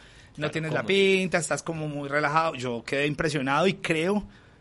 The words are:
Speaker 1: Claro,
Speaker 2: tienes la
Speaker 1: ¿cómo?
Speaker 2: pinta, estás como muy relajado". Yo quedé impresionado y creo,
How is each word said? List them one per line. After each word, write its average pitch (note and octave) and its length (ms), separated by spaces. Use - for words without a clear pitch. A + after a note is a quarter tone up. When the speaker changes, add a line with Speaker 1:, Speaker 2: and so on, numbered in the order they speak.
Speaker 1:
Claro, D3+ 160
Speaker 2:
tienes D#3+ 220
la C#3+ 80
Speaker 1:
¿cómo? D#3 80
Speaker 2:
pinta, F#3+ 500
estás D3 240
como D#3+ 260
muy C#3+ 200
relajado". D3+ 480
Yo A#2+ 280
quedé C#3+ 220
impresionado D3+ 640
y F#3 60
creo, F3 500